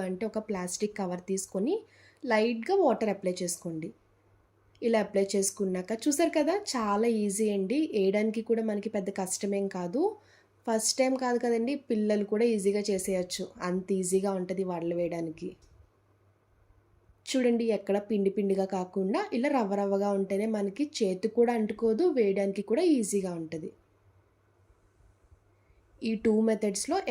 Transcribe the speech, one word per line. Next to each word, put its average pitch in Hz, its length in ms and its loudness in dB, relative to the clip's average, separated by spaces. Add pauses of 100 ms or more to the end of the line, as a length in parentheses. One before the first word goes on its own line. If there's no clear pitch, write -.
అంటే 185 240 -4
ఒక 214 180 -4
ప్లాస్టిక్ 190 520 -4
కవర్ 180 300 -4
తీసుకొని 196 460 -2 (560)
లైట్గా 226 520 2
వాటర్ 214 300 2
అప్లై 180 280 -4
చేసుకోండి. 170 480 -6 (920)
ఇలా 226 180 4
అప్లై 196 200 2 (100)
చేసుకున్నాక 190 580 0 (120)
చూసారు 311 340 2
కదా, 302 160 2 (180)
చాలా 214 360 2 (120)
ఈజీ 208 340 0
అండి, 196 240 0 (160)
వేయడానికి 214 540 2
కూడా 226 220 2
మనకి 208 260 -2
పెద్ద 196 140 -2 (100)
కష్టమేం 196 460 -2 (100)
కాదు. 180 260 -2 (640)
ఫస్ట్ 220 320 0
టైమ్ 262 220 4
కాదు 247 220 0
కదండి, 233 300 0 (160)
పిల్లలు 214 420 2
కూడా 214 220 2
ఈజీగా 202 360 2
చేసేయచ్చు, 185 540 -2 (240)
అంత 185 200 -2 (120)
ఈజీగా 190 400 0
ఉంటది 180 320 -4
వడలు 170 280 -2
వేయడానికి. 170 500 -4 (1800)
చూడండి, 240 380 2 (100)
ఎక్కడ 202 200 0 (120)
పిండి 196 280 2
పిండిగా 190 380 2
కాకుండా 190 460 -2 (180)
ఇలా 285 160 2
రవ్వ 202 260 0
రవ్వగా 202 380 2
ఉంటేనే 196 380 -2
మనకి 202 280 -2 (140)
చేతికి 202 400 0
కూడా 240 220 6
అంటుకోదు, 220 440 0 (140)
వేయడానికి 196 520 2
కూడా 311 140 2 (120)
ఈజీగా 196 440 0
ఉంటది. 160 300 -8 (2250)
ఈ 226 120 -2 (140)
టూ 214 80 6 (160)
మెథడ్స్‌లో 214 480 0 (120)